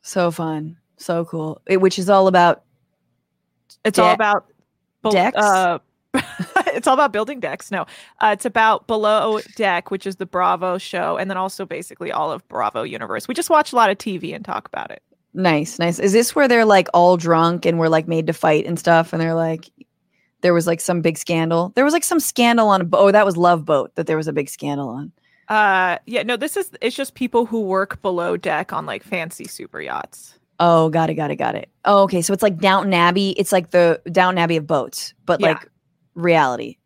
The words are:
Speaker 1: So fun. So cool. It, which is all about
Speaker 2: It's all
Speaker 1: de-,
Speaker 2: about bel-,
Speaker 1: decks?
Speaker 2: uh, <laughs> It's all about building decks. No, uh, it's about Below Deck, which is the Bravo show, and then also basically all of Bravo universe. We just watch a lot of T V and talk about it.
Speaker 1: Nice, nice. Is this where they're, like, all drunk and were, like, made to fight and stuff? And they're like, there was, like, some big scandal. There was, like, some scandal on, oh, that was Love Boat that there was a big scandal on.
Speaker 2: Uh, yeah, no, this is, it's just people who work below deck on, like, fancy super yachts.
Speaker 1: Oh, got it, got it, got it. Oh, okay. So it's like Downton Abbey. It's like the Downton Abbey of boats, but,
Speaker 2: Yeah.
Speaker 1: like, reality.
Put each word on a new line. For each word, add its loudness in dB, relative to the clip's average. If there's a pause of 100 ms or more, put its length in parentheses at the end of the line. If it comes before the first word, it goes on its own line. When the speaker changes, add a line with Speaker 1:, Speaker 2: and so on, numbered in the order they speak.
Speaker 1:
So -2
fun. -8 (220)
So -4
cool. -10
It, 2
which 2
is -4
all 6
about 4 (1200)
Speaker 2:
It's 0
all 6
Speaker 1:
de-, 4
Speaker 2:
about 0 (560)
bel-, 0
Speaker 1:
decks? 2
Speaker 2:
uh, 2 (800)
<laughs> 0
It's -2
all 4
about 2
building -6
decks. -10
No, -4 (380)
uh, 4
it's -4
about 0
Below 0 (160)
Deck, -2
which -8
is -10
the -8
Bravo -2
show, -6
and -6
then -6
also -6
basically -12
all -4
of -12
Bravo -4
universe. -8
We -6
just -6
watch 2
a -2
lot 2
of -4
T -8
V -10
and -14
talk -10
about -10
it. -18 (360)
Speaker 1:
Nice, 0
nice. -2
Is 0
this 2
where 2
they're, 4
like, 4
all 6
drunk 0
and 0
were, 2
like, 0
made -2
to -2
fight 0
and -6
stuff? 2
And -4
they're -2
like, -4 (720)
there 2
was, 2
like, -2
some -2
big -2
scandal. -2
There 2
was, 2
like, 0
some 0
scandal 2
on, 2
oh, 6
that 6
was -2
Love 2
Boat 0
that -4
there -2
was -4
a -6
big -4
scandal -8
on. -12 (360)
Speaker 2:
Uh, 2
yeah, -4
no, -4
this -6
is, -6 (100)
it's -4
just -8
people -2
who -4
work -4
below -2
deck -4
on, -8
like, -10
fancy -10
super -16
yachts. -12 (200)
Speaker 1:
Oh, 4
got 0
it, -4
got -4
it, -4
got -4
it. -10 (160)
Oh, 6
okay. -2
So -4
it's -2
like 0
Downton 2
Abbey. 2
It's -2
like 0
the 4 (100)
Downton 2
Abbey 0
of -4
boats, -4 (140)
but, 0
Speaker 2:
Yeah. 2
Speaker 1:
like, -4 (460)
reality. 0